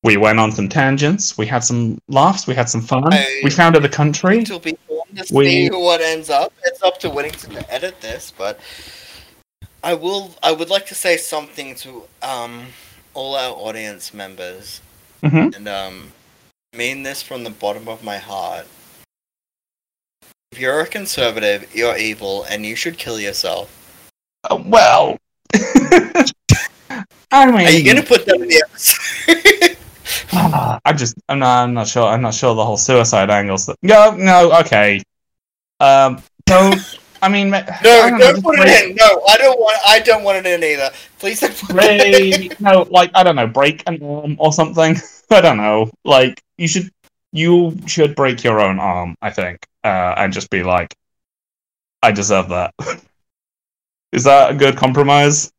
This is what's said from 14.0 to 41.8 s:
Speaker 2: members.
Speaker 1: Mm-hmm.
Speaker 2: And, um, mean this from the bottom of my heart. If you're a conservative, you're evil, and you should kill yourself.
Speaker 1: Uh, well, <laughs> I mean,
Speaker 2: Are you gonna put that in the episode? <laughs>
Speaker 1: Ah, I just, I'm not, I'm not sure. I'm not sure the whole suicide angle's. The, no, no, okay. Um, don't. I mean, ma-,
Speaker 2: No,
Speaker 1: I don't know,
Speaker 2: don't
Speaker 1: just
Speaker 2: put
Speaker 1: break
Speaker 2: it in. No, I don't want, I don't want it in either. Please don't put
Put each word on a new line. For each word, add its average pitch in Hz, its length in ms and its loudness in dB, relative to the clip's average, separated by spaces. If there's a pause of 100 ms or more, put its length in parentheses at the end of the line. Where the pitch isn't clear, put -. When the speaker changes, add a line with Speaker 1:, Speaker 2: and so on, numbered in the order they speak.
Speaker 2:
members. 95 680 -18 (440)
Speaker 1:
Mm-hmm. 160 320 0
Speaker 2:
And, 104 120 -20
um, 95 440 -14 (640)
mean 131 260 -8
this 135 180 -12
from 127 220 -14
the 117 80 -14
bottom 107 380 -10
of 113 160 -16
my 101 140 -12
heart. 90 500 -12 (1800)
If 120 80 -20
you're 131 200 -2
a 165 60 -6
conservative, 110 880 -6
you're 117 220 -4
evil, 104 480 -8
and 107 200 -10
you 113 120 -12
should 165 220 -10
kill 113 220 -12
yourself. 98 540 -10 (720)
Speaker 1:
Uh, - 160 -4
well, 180 540 4 (340)
<laughs> - 20 -2 (1800)
I 269 200 6
mean, 196 160 2
Speaker 2:
Are 160 40 4
you 160 140 4
gonna 247 220 4
put 233 200 2
that 185 140 2
in 175 80 -8
the 160 160 4
episode? - 1160 0
<laughs> - 20 -20 (480)
Speaker 1:
Ah, 143 520 -2
I 151 80 2
just, 127 240 -4 (120)
I'm 139 100 -4
not, 123 260 2
I'm 123 100 -4
not 113 140 -4
sure. 120 160 0
I'm 113 180 0
not 110 120 -4
sure 120 200 0
the 110 100 -2
whole 107 120 -4
suicide 113 540 2
angle's. 101 360 -2
The, 143 160 -10
no, 214 300 8
no, 180 480 4
okay. 104 420 0 (800)
Um, 135 420 4 (240)
don't. 190 320 4 (440)
I 190 60 0
mean, 202 220 0
ma-, 190 120 -2 (200)
Speaker 2:
No, 226 80 6
Speaker 1:
I 233 200 6
don't 233 80 -2
know, - 0 -
Speaker 2:
don't 269 160 6
Speaker 1:
just - 100 -4
Speaker 2:
put 311 120 2
Speaker 1:
break - 120 4
Speaker 2:
it 196 220 4
in. 196 60 -12
No, 208 320 6
I 214 100 6
don't 254 200 4
want, 220 280 0
I 220 140 4
don't 220 240 0
want 196 140 0
it 185 80 -6
in 175 180 -2
either. 139 260 -4 (280)
Please 214 220 -8
don't - 180 -4
put 180 240 -8